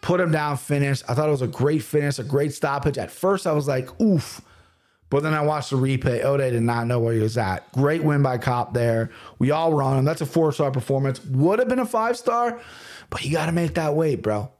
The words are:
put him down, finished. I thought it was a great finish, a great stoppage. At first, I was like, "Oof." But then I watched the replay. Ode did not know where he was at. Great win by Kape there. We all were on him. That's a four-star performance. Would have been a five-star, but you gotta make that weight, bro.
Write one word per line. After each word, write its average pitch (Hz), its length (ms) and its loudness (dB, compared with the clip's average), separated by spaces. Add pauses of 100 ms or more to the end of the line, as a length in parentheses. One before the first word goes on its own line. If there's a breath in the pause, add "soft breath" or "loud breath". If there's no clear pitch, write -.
put 180 200 2
him 180 100 2
down, 147 280 0
finished. 143 500 0
I 123 60 0
thought 151 120 2
it 151 60 2
was 131 100 0
a 120 60 -2
great 147 340 0
finish, 143 380 0
a 117 40 -6
great 143 280 0
stoppage. 143 460 -2
At 98 120 -6
first, 190 360 0
I 165 60 0
was 151 140 0
like, 131 340 -4
"Oof." 202 420 2 (680 soft breath)
But 143 120 2
then 156 100 0
I 151 80 0
watched 151 300 -2
the 139 60 0
replay. 131 460 0
Ode 139 180 2
did 120 220 0
not 117 240 0
know 120 140 0
where 117 140 0
he 113 60 2
was 110 180 0
at. 95 340 -4
Great 151 320 2
win 147 180 4
by 127 140 2
Kape 120 380 -2
there. 117 360 0 (280 loud breath)
We 127 120 2
all 160 220 2
were 143 100 2
on 135 140 2
him. 131 80 2
That's 147 160 0
a 151 60 -4
four-star 151 440 2
performance. 135 540 -2
Would 156 360 2
have 254 80 2
been 247 100 2
a 254 80 0
five-star, 233 720 0 (480 loud breath)
but - 160 -8
you 135 80 -2
gotta 160 200 0
make 170 240 0
that 156 180 0
weight, 156 260 0
bro. 107 400 -2